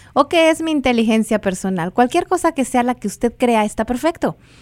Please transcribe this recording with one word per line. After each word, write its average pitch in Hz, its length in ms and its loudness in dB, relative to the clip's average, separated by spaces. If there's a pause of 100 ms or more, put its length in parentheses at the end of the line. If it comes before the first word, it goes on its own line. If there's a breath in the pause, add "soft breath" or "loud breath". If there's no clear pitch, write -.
(140 loud breath)
o 285 160 0
que 330 220 4
es 320 100 -2
mi 320 100 -2
inteligencia 226 680 0
personal. 185 500 -4
Cualquier 294 340 2
cosa 339 280 -2
que 262 100 -2
sea 240 200 0
la 240 120 -2
que - 140 -8
usted 226 280 -4
crea 233 280 2
está 214 200 -4
perfecto. 254 520 -4 (240 soft breath)